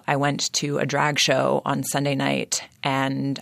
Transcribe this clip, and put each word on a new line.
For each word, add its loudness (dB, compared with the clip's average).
I 2
went 0
to -2
a 2
drag 0
show 4
on 0
Sunday 0
night, -2
and 0